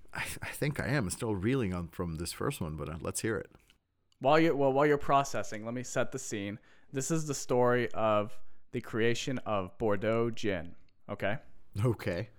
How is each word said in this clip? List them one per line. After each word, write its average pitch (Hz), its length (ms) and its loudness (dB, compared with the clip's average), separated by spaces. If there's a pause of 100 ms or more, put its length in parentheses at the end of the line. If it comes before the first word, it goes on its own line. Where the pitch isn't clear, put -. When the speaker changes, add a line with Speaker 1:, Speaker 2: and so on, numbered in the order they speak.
(120)
Speaker 1:
I, - 100 -6 (200)
I - 60 -8
think - 320 -2
I - 80 -2
am. 131 160 2
I'm 90 60 -2
still 110 240 -2
reeling 104 380 0
on 87 160 -4
from 85 280 -6
this 82 160 -6
first - 280 -4
one, 78 160 -4
but, 76 120 -6
uh, 80 120 -8
let's - 200 -6
hear 110 180 0
it. - 120 -10 (720)
Speaker 2:
While 139 200 6
you, 160 160 6
well, 139 160 4
while 139 140 6
you're 147 120 6
processing, 113 640 0
let 117 100 -6
me 123 80 -6
set 123 300 0
the 135 60 -4
scene. 101 400 -6 (340)
This 135 180 -2
is 160 160 0
the 143 80 -2
story 123 580 2
of 107 440 2 (360)
the 123 80 -4
creation 117 680 0
of 98 320 -2
Bordeaux 110 520 2
gin. 90 440 -2 (340)
Okay? 104 280 -2 (480)
Speaker 1:
Okay. 107 440 -2 (100)